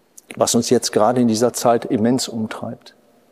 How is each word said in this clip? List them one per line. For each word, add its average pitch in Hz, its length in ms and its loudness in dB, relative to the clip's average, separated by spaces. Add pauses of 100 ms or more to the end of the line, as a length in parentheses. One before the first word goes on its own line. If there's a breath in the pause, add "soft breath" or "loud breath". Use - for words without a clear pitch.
(360)
was 110 200 0
uns 120 140 0
jetzt 117 220 2
gerade 120 300 2
in 120 60 4
dieser 113 260 0
Zeit 117 320 0
immens 120 420 0
umtreibt. 110 680 -10 (360)